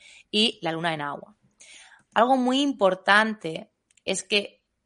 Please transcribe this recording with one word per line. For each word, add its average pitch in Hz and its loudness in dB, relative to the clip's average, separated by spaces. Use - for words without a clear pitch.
y 214 0
la 165 -4
luna 165 -4
en 151 -8
agua. 143 -12
Algo 247 4
muy 254 0
importante 202 0
es 185 -6
que - -4